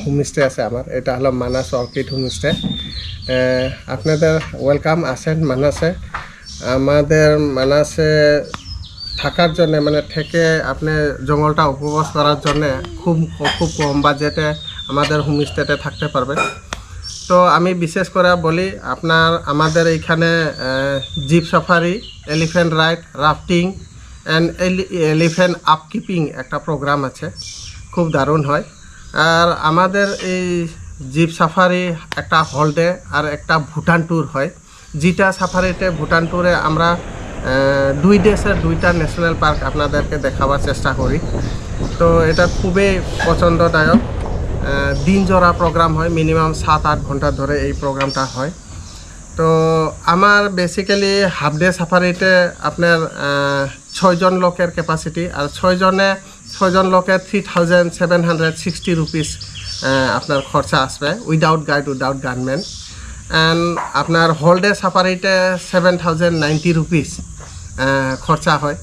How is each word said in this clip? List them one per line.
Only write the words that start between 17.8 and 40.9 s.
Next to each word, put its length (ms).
করে 260
বলি, 360
আপনার, 640
আমাদের 400
এইখানে, 580
আহ, 840
জিপ 220
সাফারি, 500
এলিফ্যান্ট 460
রাইড, 240
রাফটিং 580
and 240
এলি-, 340
এলিফ্যান্ট 680
আপকিপিং 640
একটা 300
প্রোগ্রাম 460
আছে, 260
খুব 200
দারুণ 320
হয়। 180
আর 500
আমাদের 460
এই 460
জিপ 180
সাফারি 640
একটা 260
হল 300
ডে 220
আর 140
একটা 320
ভুটান 440
ট্যুর 240
হয়। 240
যেটা 380
সাফারিতে, 580
ভুটান 360
ট্যুরে 280
আমরা, 360
আহ, 1120
দুই 160
দেশের 420
দুইটা 320
ন্যাশনাল 480
পার্ক 220
আপনাদেরকে 560
দেখাবার 400
চেষ্টা 340